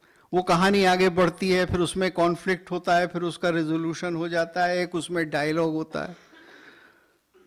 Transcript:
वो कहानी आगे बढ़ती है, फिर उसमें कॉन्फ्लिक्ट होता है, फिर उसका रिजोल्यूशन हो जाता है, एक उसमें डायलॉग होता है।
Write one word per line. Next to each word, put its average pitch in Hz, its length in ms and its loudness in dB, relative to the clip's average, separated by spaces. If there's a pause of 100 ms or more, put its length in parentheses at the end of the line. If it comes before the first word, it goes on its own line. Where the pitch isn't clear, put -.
(340)
वो 180 100 0
कहानी 190 400 4
आगे 185 260 4
बढ़ती 175 400 2
है, 180 160 2
फिर 180 140 0
उसमें 180 320 0
कॉन्फ्लिक्ट 175 600 0
होता 175 260 0
है, 175 100 2
फिर 175 140 -6
उसका 175 280 -2
रिजोल्यूशन 165 640 -2
हो 170 140 -4
जाता 170 360 0
है, 180 120 0
एक 180 180 -2
उसमें 165 340 -4
डायलॉग 156 440 0
होता 156 320 -6
है। - 280 -18 (1120)